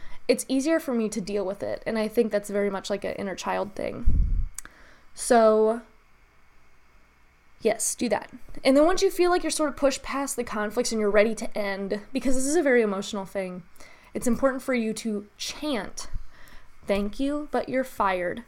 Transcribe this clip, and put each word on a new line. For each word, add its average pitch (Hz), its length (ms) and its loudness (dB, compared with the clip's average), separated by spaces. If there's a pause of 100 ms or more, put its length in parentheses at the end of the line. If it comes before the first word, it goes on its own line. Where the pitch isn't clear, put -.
(280)
it's - 200 2
easier 277 320 2
for 277 160 -4
me 226 140 0
to 220 120 -6
deal 202 240 -4
with 190 160 -6
it. 107 240 -6
And 226 140 -2
I 220 80 0
think 220 240 2
that's 208 180 -2
very 202 220 0
much, 190 180 -6
like, 196 140 -2
an 190 100 -4
inner 190 220 -6
child 190 400 -4
thing. - 720 4 (640)
So, 220 680 4 (1800)
yes, - 340 0
do 247 120 -2
that. - 240 -2 (320)
And 262 140 6
then 302 80 8
once 381 160 4
you 381 100 4
feel 349 180 2
like 359 140 2
you're 311 80 -2
sort 302 180 0
of - 60 -8
pushed - 280 0
past 277 340 -6
the 240 80 -4
conflicts 214 480 -2
and 220 80 0
you're 208 80 2
ready 208 260 4
to - 220 -6
end, 202 440 -4 (120)
because 262 220 4
this 262 100 4
is 285 100 0
a 339 80 4
very 247 180 6
emotional 202 440 -2
thing, 180 380 -8 (500)
it's - 140 -2
important 254 340 2
for 269 120 -2
you 220 200 0
to 208 340 -6 (100)
chant, - 720 -6 (800)
"Thank 202 340 -2
you, 294 320 -2
but - 160 -2
you're 262 160 -2
fired," 190 640 -2